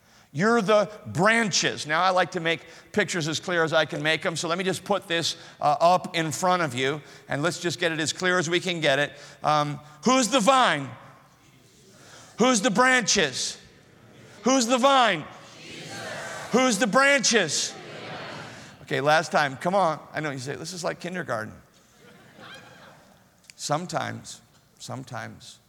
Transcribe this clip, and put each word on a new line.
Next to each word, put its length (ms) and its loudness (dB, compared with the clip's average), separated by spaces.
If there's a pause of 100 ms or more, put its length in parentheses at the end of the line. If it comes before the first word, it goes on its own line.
(340)
you're 280 4
the 280 4 (160)
branches." 840 2
Now, 160 0
I 60 4
like 220 2
to 100 -6
make 180 -2 (320)
pictures 380 -2
as 100 -4
clear 240 0
as 80 0
I 140 4
can 180 -8
make 220 0
'em, 100 -2
so 140 -4
let 80 0
me 80 -4
just 180 -2
put 240 -2
this, 300 -2 (240)
uh, 180 2
up 340 2
in 160 -2
front 320 2
of 140 -2
you, 260 -2 (280)
and 120 -2
let's 160 -2
just 220 -4
get 140 0
it 80 -4
as 100 -2
clear 260 0
as 120 0
we 100 2
can 220 -4
get 180 2
it. 140 -2 (320)
Um, 340 0 (240)
who's 240 4
the 140 2
vine? 480 2 (1500)
Who's 220 4
the 100 0
branches? 840 2 (840)
Who's 240 2
the 120 2
vine? 460 4 (400)
Jesus. 340 -16 (540)
Who's 280 2
the 80 2
branches? 840 2 (1080)
Okay, 180 -4
last 320 2
time, 240 0
come 180 -4
on. 260 2 (120)
I 80 -6
know 120 -6
you 80 -8
say, 160 -8
"This 180 -12
is 100 -12
like 160 -6
kindergarten." 540 -8 (2000)
Sometimes, 840 -6 (380)
sometimes 880 -14